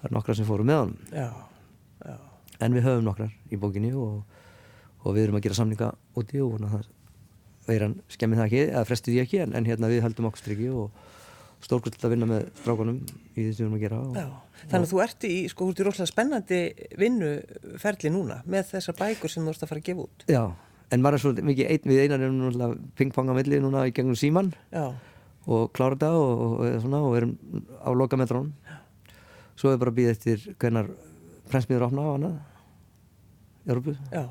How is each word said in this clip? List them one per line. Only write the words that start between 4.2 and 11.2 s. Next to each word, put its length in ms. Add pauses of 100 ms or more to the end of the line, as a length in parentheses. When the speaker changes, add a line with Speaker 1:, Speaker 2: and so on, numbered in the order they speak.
Speaker 1:
og 80
við 140
erum 100
að 80
gera 160
samninga 300 (260)
úti 240
og 160
vona 160
það 160 (800)
veiran 300 (100)
skemmi 320
það 80
ekki, 240
eða 160
fresti 240
því 140
ekki, 180
en, 160
en 80
hérna, 240
við 160
höldum 240
okkur 80
striki 320
og 160 (760)